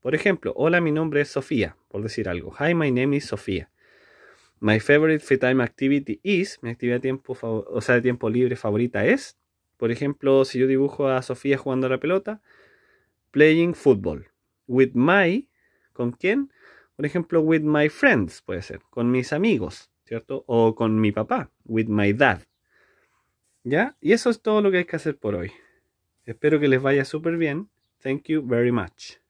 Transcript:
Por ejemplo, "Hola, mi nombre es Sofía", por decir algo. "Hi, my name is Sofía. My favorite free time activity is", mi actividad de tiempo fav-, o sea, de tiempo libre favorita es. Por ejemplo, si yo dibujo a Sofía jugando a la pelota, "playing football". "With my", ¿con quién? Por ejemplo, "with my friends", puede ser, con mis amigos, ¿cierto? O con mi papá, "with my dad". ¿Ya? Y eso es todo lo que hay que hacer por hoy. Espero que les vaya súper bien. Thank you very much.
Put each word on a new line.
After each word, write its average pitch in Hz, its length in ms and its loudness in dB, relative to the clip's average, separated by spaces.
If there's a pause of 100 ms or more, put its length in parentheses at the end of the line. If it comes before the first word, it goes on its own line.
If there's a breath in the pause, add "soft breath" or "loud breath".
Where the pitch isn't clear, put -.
Por 123 140 -2
ejemplo, 165 420 0
"Hola, 170 240 2
mi 160 120 0
nombre 156 300 0
es 143 60 -2
Sofía", 110 480 -2 (120)
por 101 140 -8
decir 104 260 -6
algo. 87 320 -8
"Hi, 160 140 0
my 156 160 0
name 131 260 0
is 143 80 -4
Sofía. 95 460 -8 (920 soft breath)
My 107 200 2
favorite 151 440 2
free 135 140 2
time 127 240 2
activity 135 600 -2
is", 190 400 -2
mi 117 80 -8
actividad 120 260 -4
de 123 40 -4
tiempo 131 340 -6
fav-, 113 340 -6
o 110 120 -4
sea, 123 160 2
de 117 60 2
tiempo 120 280 0
libre 120 260 0
favorita 107 500 -2
es. 254 320 -2 (380)
Por 117 140 -4
ejemplo, 135 540 0
si 131 140 -6
yo 131 80 2
dibujo 135 420 0
a 131 140 0
Sofía 135 360 -4
jugando 131 300 -4
a - 20 -2
la 131 80 -2
pelota, 190 420 -4 (920 soft breath)
"playing 160 420 4
football". 95 540 0 (380)
"With 131 280 2
my", 175 540 2 (440)
¿con 120 200 -4
quién? 262 400 -4 (440 soft breath)
Por 147 100 -6
ejemplo, 170 340 -2
"with 160 220 2
my 151 260 2
friends", 147 540 0
puede 92 200 -8
ser, - 180 -14 (100)
con 120 200 -2
mis 127 220 -2
amigos, 151 580 -2 (140)
¿cierto? 117 420 -10
O 113 280 4
con 110 260 0
mi 107 120 2
papá, 151 380 -4 (140)
"with 113 240 -2
my 104 240 2
dad". 113 300 2 (1200)
¿Ya? 160 360 0
Y 160 120 2
eso 233 180 2
es 226 120 -4
todo 214 200 2
lo 196 80 2
que 180 80 2
hay 175 60 0
que 170 120 -8
hacer 151 220 -6
por 101 160 -4
hoy. 87 180 -6 (720 soft breath)
Espero 151 360 0
que 147 80 2
les 131 140 2
vaya 139 220 0
súper 165 320 -6
bien. 165 340 -4 (320)
Thank 135 260 -6
you 156 180 -4
very 120 260 0
much. - 460 -8 (120)